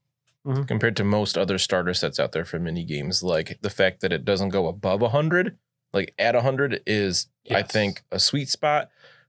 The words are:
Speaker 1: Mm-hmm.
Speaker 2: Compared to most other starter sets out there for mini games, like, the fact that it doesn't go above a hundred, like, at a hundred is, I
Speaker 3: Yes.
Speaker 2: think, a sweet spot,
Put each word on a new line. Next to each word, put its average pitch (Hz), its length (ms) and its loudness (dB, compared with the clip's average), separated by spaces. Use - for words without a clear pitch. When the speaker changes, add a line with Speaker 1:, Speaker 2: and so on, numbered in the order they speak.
Speaker 1:
Mm-hmm. 135 200 -2
Speaker 2:
Compared 117 320 0
to 104 80 0
most 104 340 2
other 95 180 2
starter 90 380 0
sets - 240 -2
out 69 140 0
there 82 120 -2
for 82 140 -6
mini 85 240 -4
games, 78 400 -4
like, 85 400 -2
the 101 80 -2
fact 95 300 0
that 90 120 -2
it 76 120 -2
doesn't 98 240 0
go 92 180 0
above 98 340 -2
a 117 100 2
hundred, 160 460 0
like, 98 260 -2
at 117 160 4
a 120 60 4
hundred 131 440 0
is, 101 440 0
I 98 100 2
Speaker 3:
Yes. 104 120 -2
Speaker 2:
think, 104 400 0
a 95 80 -2
sweet 139 300 0
spot, 151 420 0